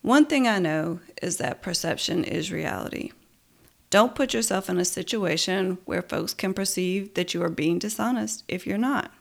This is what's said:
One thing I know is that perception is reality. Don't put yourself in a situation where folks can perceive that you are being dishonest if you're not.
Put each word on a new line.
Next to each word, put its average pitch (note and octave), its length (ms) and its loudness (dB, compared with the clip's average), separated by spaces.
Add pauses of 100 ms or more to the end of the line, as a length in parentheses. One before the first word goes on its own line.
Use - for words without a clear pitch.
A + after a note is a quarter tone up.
One D4 240 8
thing C4+ 220 4
I G#3 100 4
know D#3+ 400 0 (240)
is E3+ 140 -2
that - 260 -4
perception - 640 -2
is - 260 -4
reality. - 640 -4 (760)
Don't A3+ 280 4
put C4 180 0
yourself G3 340 -2
in F3+ 100 0
a F3+ 60 2
situation F#3 1000 0
where F3+ 180 -2
folks - 320 -4
can F#3+ 200 -2
perceive G3 600 -2
that F3+ 200 -2
you F3 100 0
are E3+ 40 0
being E3 300 2
dishonest G#3+ 720 -2
if F#3 180 -6
you're G3 120 -2
not. B3+ 420 0